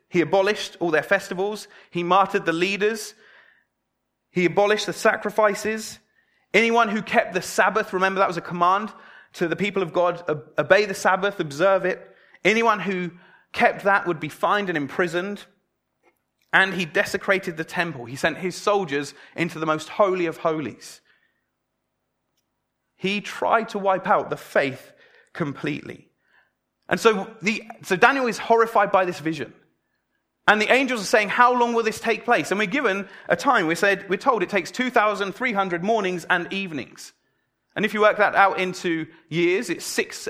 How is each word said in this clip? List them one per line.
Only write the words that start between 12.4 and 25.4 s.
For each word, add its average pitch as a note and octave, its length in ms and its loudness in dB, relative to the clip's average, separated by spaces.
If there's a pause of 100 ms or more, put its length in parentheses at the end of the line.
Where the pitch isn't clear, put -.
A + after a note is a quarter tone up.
Anyone A3 360 4
who F3+ 300 -4 (440)
kept G3 320 0
that G3 200 2
would E3+ 140 -4
be D#3 100 -8
fined G3 400 -2
and E3+ 80 -4
imprisoned. F3 680 -4 (1080)
And F#3+ 220 2
he F3+ 100 -2
desecrated F#3+ 720 -2
the D#3+ 60 -8
temple. D#3+ 420 -6
He B2+ 120 -12
sent D#3+ 200 -2
his F3 180 -6
soldiers D3+ 600 -2 (200)
into E3+ 220 -4
the D#3 80 -4
most D#3 240 -2
holy F#3 380 2
of D#3 100 -6
holies. D#3 640 -6 (2000)
He G3 240 -4
tried - 480 -2
to G#3 100 -8
wipe F#3+ 280 -2
out F3 220 2
the - 80 -4
faith C#3 540 -4 (420)
completely. - 760 -8 (800)